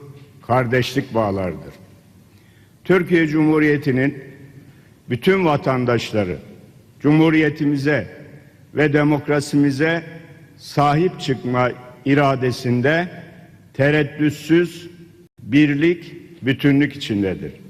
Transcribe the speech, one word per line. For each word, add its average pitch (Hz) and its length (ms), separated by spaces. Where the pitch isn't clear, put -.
kardeşlik 123 680
bağlarıdır. 95 600
Türkiye 175 420
Cumhuriyeti'nin 147 1000
bütün 190 340
vatandaşları 123 920
Cumhuriyetimize 147 1040
ve 147 180
demokrasimize 147 1080
sahip 147 640
çıkma 123 520
iradesinde 135 1040
tereddütsüz 147 1160
birlik, 147 760
bütünlük 139 540
içindedir. 95 560